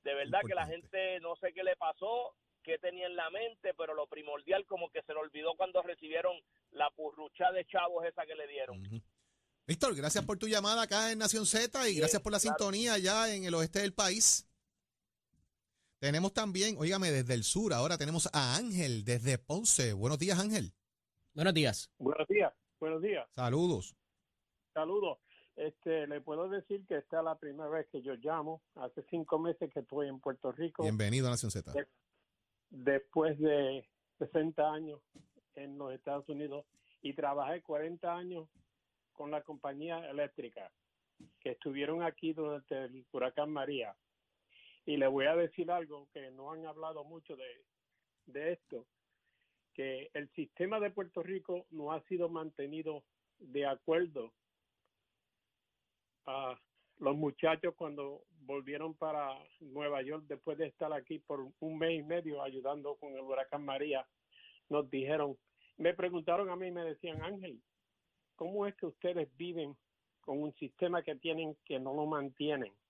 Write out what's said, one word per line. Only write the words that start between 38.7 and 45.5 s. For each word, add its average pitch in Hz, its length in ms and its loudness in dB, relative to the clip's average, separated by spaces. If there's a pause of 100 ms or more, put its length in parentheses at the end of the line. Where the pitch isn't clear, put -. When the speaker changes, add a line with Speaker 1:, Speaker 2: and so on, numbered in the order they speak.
Speaker 4:
con 147 180 -8
la 151 120 -2
compañía 151 560 -6 (120)
eléctrica 139 600 -6 (720)
que 131 120 -4
estuvieron 147 500 -2
aquí 160 320 -2
durante 147 500 -4
el 127 280 -14
huracán 139 380 0
María. 135 460 -4 (880)
Y 147 140 0
le 135 80 6
voy 135 180 4
a 156 100 6
decir 170 360 2